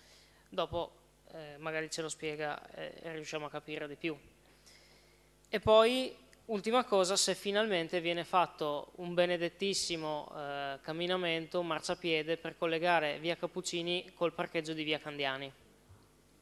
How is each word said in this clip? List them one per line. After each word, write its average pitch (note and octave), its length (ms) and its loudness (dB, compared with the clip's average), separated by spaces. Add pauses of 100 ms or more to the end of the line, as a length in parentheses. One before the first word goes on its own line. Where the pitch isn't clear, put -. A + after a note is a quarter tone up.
(480)
Dopo, E3+ 440 -2 (400)
eh, D3+ 260 -14
magari D#3 320 -4
ce - 140 -4
lo D#3+ 60 -4
spiega, D3+ 680 -4
eh, D#3 260 -8
e E3 120 -8
riusciamo D#3 340 -6
a - 20 -8
capire D3+ 380 -8
di C#3+ 80 -10
più. D#3+ 200 -2 (1300)
E G#3+ 100 0
poi, A3+ 560 6 (300)
ultima A3+ 380 2
cosa, F#3+ 320 4
se F#3+ 180 4
finalmente G3 680 0
viene E3+ 240 0
fatto D#3 720 0
un F3 180 -6
benedettissimo, E3+ 1200 0
eh, C#3+ 460 -6
camminamento, E3+ 800 0
un F3 80 0
marciapiede D#3+ 680 0
per D#3+ 220 -8
collegare D#3+ 580 2
via E3 200 -2
Cappuccini F3 760 -4
col E3+ 200 0
parcheggio D#3+ 400 -4
di D#3 100 -4
via D3+ 160 0
Candiani, C#3 520 -4 (920)